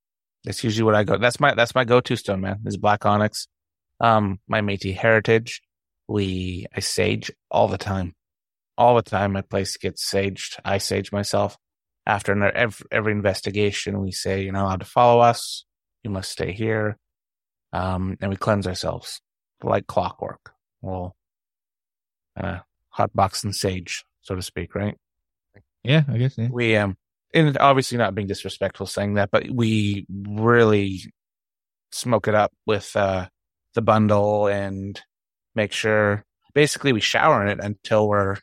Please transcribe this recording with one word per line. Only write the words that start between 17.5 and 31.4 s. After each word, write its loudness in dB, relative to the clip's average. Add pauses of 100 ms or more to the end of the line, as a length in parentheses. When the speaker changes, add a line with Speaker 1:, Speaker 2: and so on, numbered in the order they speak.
Speaker 1:
Um, -4
and -4
we -4
cleanse 0
ourselves -8 (420)
like 0
clockwork. -6 (300)
We'll, -8 (1200)
uh, -8 (300)
hot -2
box 0
and -6
sage, -6 (160)
so -8
to -4
speak, -8
right? -4 (880)
Speaker 2:
Yeah, 4
I -2
guess, 0
yeah. -2
Speaker 1:
We, 2
um, 0 (380)
and 4
obviously 4
not 0
being -4
disrespectful -6
saying -2
that, 0
but 0
we 0
really 2 (800)